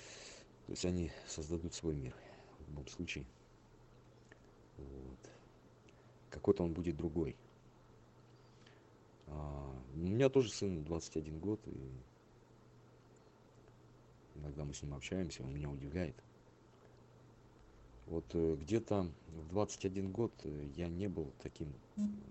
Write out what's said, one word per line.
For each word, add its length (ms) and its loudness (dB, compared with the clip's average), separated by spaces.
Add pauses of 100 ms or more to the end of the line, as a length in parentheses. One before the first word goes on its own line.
(640)
То 80 -6
есть 120 -2
они 260 2 (160)
создадут 460 -2
свой 220 2
мир 200 -4 (440)
в 100 -14
любом 180 -6
случае. 380 -6 (1500)
Вот. 540 -10 (1000)
Какой-то 340 6
он 100 6
будет 240 2
другой. 380 2 (1900)
А, 480 -4 (180)
у 40 -4
меня 320 8
тоже 220 8
сын 320 0
двадцать 340 0
один 220 -2
год, 280 0
и 240 -8 (2500)
иногда 300 -4
мы 80 -2
с 80 -6
ним 120 -4
общаемся, 500 -2
он 100 -4
меня 160 -2
удивляет. 460 -2 (1900)
Вот, 260 0
э, 280 6
где-то 460 4 (200)
в 220 -10
двадцать 360 0
один 260 2
год, 200 2 (120)
э, 320 -4
я 120 0
не 220 0
был 220 -2 (120)
таким, 240 -6 (300)
м, 180 0 (160)